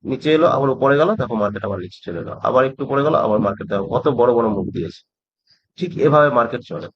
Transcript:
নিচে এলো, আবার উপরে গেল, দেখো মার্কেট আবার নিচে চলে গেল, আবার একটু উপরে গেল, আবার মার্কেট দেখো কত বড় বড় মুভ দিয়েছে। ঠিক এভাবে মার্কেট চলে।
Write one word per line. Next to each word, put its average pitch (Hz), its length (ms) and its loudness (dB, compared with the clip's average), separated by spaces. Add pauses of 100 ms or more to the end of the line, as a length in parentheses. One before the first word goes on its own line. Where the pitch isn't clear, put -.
নিচে 131 320 -4
এলো, 160 200 4
আবার 135 200 0
উপরে 139 240 2
গেল, 165 100 4 (120)
দেখো 117 220 -4
মার্কেট 101 240 -4
আবার 98 160 -6
নিচে 92 220 -16
চলে 85 200 -8
গেল, - 100 -12 (120)
আবার 127 220 4
একটু 135 180 -10
উপরে 139 180 0
গেল, 151 100 2 (100)
আবার 107 200 2
মার্কেট 101 260 -4
দেখো 98 220 -2
কত 123 120 -2 (140)
বড় 120 180 4
বড় 113 180 2
মুভ 92 200 -4
দিয়েছে। - 260 -8 (800)
ঠিক 175 120 -4 (140)
এভাবে 147 320 6
মার্কেট 120 240 -2 (100)
চলে। 80 240 -10